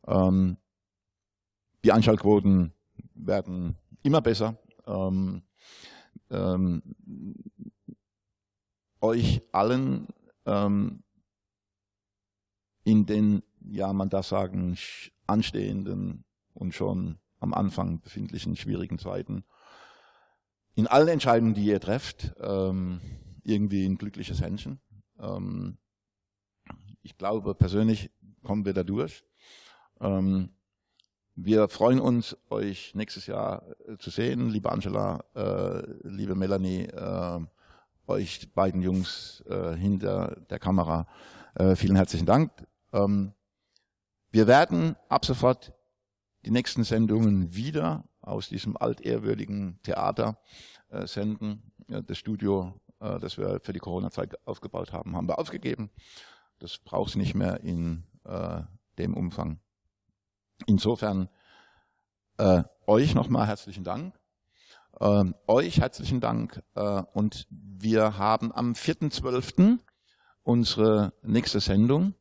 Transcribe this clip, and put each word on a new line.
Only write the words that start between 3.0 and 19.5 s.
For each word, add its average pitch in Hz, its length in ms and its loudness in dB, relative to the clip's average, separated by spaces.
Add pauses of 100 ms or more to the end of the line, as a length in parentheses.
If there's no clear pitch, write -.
werden 90 640 -4 (260)
immer 127 180 4
besser. 113 380 0 (280)
Ähm, 95 560 -2 (880)
ähm, 92 520 0 (2250)
euch 113 420 2 (100)
allen, 127 540 0 (400)
ähm, 101 560 0 (1800)
in 107 220 6
den, 104 360 2 (180)
ja, 98 320 -4
man 98 160 0
darf 95 180 -2
sagen, 92 480 -2
sch-, - 360 -14 (160)
anstehenden 101 1000 -4 (280)
und - 220 -8
schon 92 440 -4 (220)
am - 140 -4
Anfang 92 460 -2
befindlichen 87 560 -8
schwierigen 92 420 -6
Zeiten 95 460 -8 (1300)